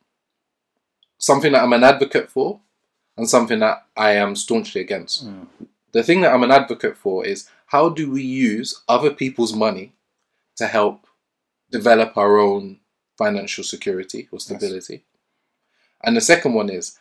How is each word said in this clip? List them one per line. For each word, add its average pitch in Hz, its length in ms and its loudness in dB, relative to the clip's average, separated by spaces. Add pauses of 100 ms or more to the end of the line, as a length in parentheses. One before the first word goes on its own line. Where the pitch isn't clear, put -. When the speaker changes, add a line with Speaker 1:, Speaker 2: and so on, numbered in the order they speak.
(1160)
Speaker 1:
something 143 360 2
that 127 100 4
I'm 123 100 2
an 120 100 4
advocate 139 460 4
for 156 300 -4 (580)
and 113 100 -4
something 113 320 2
that 110 260 0 (120)
I 107 140 2
am 101 240 0
staunchly 107 460 -4
against. 92 460 -8
Speaker 2:
Mm. 92 200 -18 (440)
Speaker 1:
The 113 120 0
thing 175 180 2
that 151 120 4
I'm 123 100 4
an 123 80 4
advocate 127 460 2
for 92 280 -4
is 101 240 -10 (180)
how 156 220 2
do 151 220 -6
we 135 100 -4
use 127 640 -4
other 131 240 2
people's 127 440 -4
money 104 380 -4 (640)
to 113 100 -4
help 104 400 -2 (640)
develop 113 460 2
our 104 200 4
own 101 420 0 (380)
financial 101 460 -4
security - 680 -8
or - 60 -14
Speaker 2:
Yes. - 60 -14
Speaker 1:
stability? 95 600 -10 (1000)
And 117 120 2
the 113 60 0
second - 320 2
one 104 160 -2
is, 90 320 -12